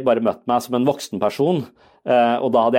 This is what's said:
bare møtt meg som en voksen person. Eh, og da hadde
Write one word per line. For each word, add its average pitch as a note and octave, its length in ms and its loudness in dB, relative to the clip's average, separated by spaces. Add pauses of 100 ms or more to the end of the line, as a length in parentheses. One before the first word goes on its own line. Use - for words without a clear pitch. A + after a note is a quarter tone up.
bare A#2 160 2
møtt G#2+ 240 -2
meg A#2+ 160 0
som B2 160 -6
en B2 80 0
voksen B2 380 -4
person. C#3+ 400 -2 (420)
Eh, A#2+ 380 2
og B2+ 100 -2
da A2+ 140 2
hadde A#2+ 120 2